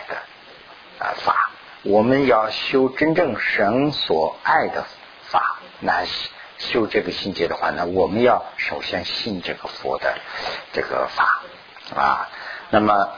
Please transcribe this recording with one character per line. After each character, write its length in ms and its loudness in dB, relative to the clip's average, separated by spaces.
的， 80 -8
啊， 120 -4
法。 240 2
我 220 4
们 240 4
要 240 4
修 380 2
真 260 2
正 240 2
神 520 2
所 520 0
爱 240 2
的 180 -4
法， 360 -2
那 240 0
修 260 0
这 160 2
个 100 -4
心 220 -6
结 140 0
的 80 -2
话， 160 -2
那 140 -4
我 200 4
们 160 0
要 240 6
首 260 -4
先 220 -4
信 360 -6
这 140 -6
个 140 -12
佛 280 -4
的 160 -2
这 120 -2
个 320 -2
法 260 2
啊。 340 0
那 100 4
么， 380 4